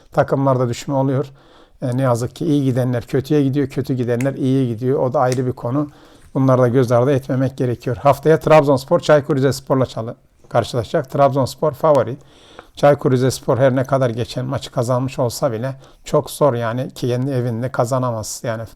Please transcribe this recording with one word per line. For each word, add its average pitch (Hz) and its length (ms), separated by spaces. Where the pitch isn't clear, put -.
takımlarda 135 580
düşme 120 240
oluyor. 135 380
E, 127 160
ne 135 40
yazık 123 340
ki 170 100
iyi 147 180
gidenler 123 400
kötüye 143 400
gidiyor, 135 240
kötü 139 260
gidenler 123 400
iyiye 135 320
gidiyor. 127 340
O 131 140
da 151 60
ayrı 127 260
bir 123 60
konu. 139 380
Bunları 131 280
da 127 60
göz 120 240
ardı 123 200
etmemek 131 460
gerekiyor. 123 400
Haftaya 151 420
Trabzonspor 147 600
Çaykur 151 360
Rizespor'la 135 500
çalı-, 117 300
karşılaşacak. 123 600
Trabzonspor 139 640
favori. 147 460
Çaykur 143 360
Rizespor 131 460
her 127 180
ne 135 80
kadar 131 260
geçen 117 360
maçı 131 260
kazanmış 127 480
olsa 127 320
bile 123 240
çok - 280
zor 139 220
yani, 120 360
ki - 180
kendi 123 240
evinde 123 380
kazanamaz. 123 720
Yani 113 200